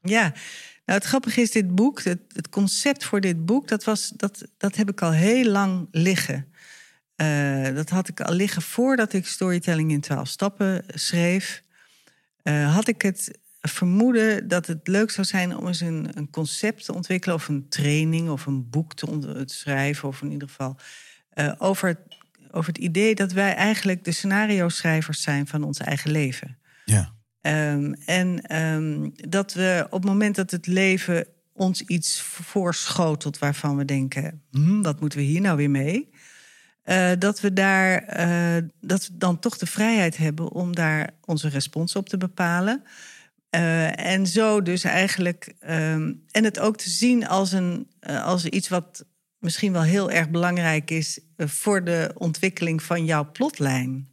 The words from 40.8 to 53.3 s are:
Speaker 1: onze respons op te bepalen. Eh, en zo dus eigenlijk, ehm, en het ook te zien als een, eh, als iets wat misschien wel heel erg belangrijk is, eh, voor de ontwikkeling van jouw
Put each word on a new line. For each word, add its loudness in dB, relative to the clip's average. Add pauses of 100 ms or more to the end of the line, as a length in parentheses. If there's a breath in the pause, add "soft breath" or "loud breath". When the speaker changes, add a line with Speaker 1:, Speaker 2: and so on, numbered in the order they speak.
Speaker 1:
onze -2
respons -2
op -4
te -4
bepalen. 0 (680 loud breath)
Eh, 0
en 2
zo 2
dus -2
eigenlijk, 0
ehm, -2 (180)
en 4
het 0
ook 0
te -8
zien 2
als 0
een, -2 (120)
eh, -6
als 0
iets -2
wat -4 (340)
misschien -2
wel 2
heel 2
erg 0
belangrijk 0
is, -4 (180)
eh, -4
voor 0
de 0
ontwikkeling -2
van -2
jouw 0